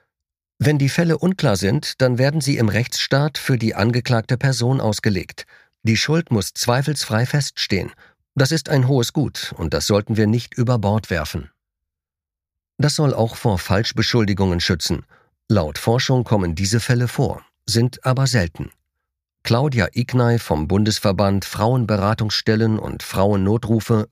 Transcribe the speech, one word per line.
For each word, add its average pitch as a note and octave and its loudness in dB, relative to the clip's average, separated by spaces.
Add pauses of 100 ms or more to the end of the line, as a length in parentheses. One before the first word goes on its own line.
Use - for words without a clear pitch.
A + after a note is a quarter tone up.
(580)
„Wenn D3 2
die C#3 2
Fälle E3 0
unklar D#3+ 0
sind, G2 -2
dann B2 2
werden C#3+ 2
sie C3+ 0
im A2+ 2
Rechtsstaat C#3 0
für C3 0
die A2+ -2
angeklagte A#2 0
Person B2+ 0
ausgelegt. G#2 -2 (360)
Die A2 2
Schuld D#3+ 0
muss G2+ -2
zweifelsfrei B2+ 0
feststehen. - -4 (440)
Das C3+ 2
ist D#3+ -4
ein C3+ 2
hohes B2+ 0
Gut - -4
und E2 -4
das - 0
sollten G#2 0
wir G#2+ 4
nicht A#2 -2
über B2 0
Bord G#2 0
werfen.“ D#2 -6 (1300)
Das C#3 2
soll D3 2
auch A2+ 0
vor G2+ 0
Falschbeschuldigungen G2 0
schützen. E2 -2 (440)
Laut E2+ 0
Forschung B2+ 0
kommen F#2 0
diese G2 0
Fälle B2 0
vor, - -2 (240)
sind - 0
aber C3 2
selten. G2 -2 (720)
Claudia A#2+ 2
Ignay A#2+ 2
vom D#2 -2
Bundesverband G2 0
Frauenberatungsstellen A2 0
und - -8
Frauennotrufe, G#2 0